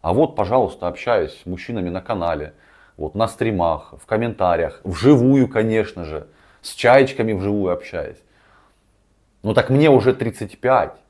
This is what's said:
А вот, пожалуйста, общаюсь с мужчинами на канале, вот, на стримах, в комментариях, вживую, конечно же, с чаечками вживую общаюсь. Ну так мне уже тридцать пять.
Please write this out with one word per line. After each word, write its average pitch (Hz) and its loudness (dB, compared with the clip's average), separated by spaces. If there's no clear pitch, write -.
А 82 -2
вот, 151 2
пожалуйста, 110 -2
общаюсь 92 -2
с - -20
мужчинами 92 -8
на 90 -8
канале, 85 -6
вот, 78 -10
на 110 0
стримах, 87 -2
в - -20
комментариях, 92 -2
вживую, 127 4
конечно 110 -2
же, 78 -10
с - -14
чаечками 127 2
вживую 98 -2
общаюсь. 80 -8
Ну 104 -2
так - 2
мне 143 4
уже 131 6
тридцать 113 -6
пять. 123 0